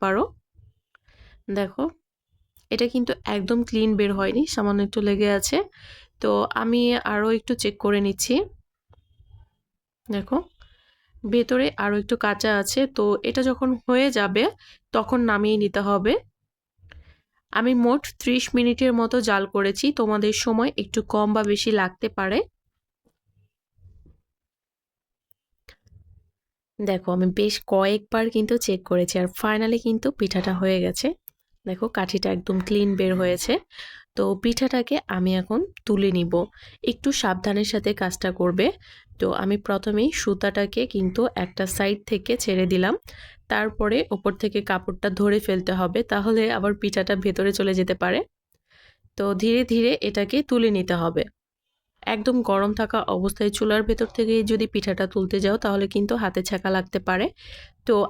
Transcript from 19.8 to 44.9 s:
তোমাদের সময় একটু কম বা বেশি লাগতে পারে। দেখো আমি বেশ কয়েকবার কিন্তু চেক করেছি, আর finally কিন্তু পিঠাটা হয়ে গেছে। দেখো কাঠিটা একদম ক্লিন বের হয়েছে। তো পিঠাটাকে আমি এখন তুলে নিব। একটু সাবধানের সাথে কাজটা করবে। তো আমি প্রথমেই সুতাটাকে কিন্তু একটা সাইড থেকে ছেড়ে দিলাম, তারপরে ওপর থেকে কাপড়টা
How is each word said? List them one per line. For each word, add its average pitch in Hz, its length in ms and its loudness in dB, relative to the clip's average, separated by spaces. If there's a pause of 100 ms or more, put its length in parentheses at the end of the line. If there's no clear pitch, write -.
তোমাদের 214 360 0 (100)
সময় 233 260 0 (120)
একটু - 180 -4 (120)
কম 208 240 2
বা 220 140 2
বেশি 208 200 0 (100)
লাগতে 185 360 -4
পারে। 196 220 -2 (4000)
দেখো 190 380 -2
আমি 180 100 4 (120)
বেশ 208 160 2 (180)
কয়েকবার 208 520 2 (100)
কিন্তু 220 200 2 (120)
চেক 190 140 0 (100)
করেছি, 180 280 2
আর 180 100 0 (120)
finally 220 460 2
কিন্তু 226 300 0
পিঠাটা 190 440 0
হয়ে 190 240 2
গেছে। 180 220 -2 (600)
দেখো 185 200 -4 (100)
কাঠিটা 190 400 -2
একদম 190 200 -4 (100)
ক্লিন 202 300 2
বের 185 240 2
হয়েছে। 180 320 0 (640)
তো 202 100 0 (160)
পিঠাটাকে 247 560 0 (200)
আমি 185 140 2 (100)
এখন 214 200 -2 (240)
তুলে 196 280 2
নিব। 175 200 0 (580)
একটু - 180 -4 (120)
সাবধানের 202 520 0
সাথে 208 180 -2 (100)
কাজটা 185 300 -2 (100)
করবে। 180 260 2 (520)
তো - 80 0 (160)
আমি 196 140 0 (100)
প্রথমেই 208 420 0 (120)
সুতাটাকে 202 680 -2
কিন্তু 190 360 -2 (220)
একটা 185 200 -4 (120)
সাইড 202 220 0 (120)
থেকে 202 220 -2 (100)
ছেড়ে 185 240 0
দিলাম, 185 280 2 (540)
তারপরে 214 500 0 (120)
ওপর 202 220 -2
থেকে 202 300 -4
কাপড়টা 190 480 -4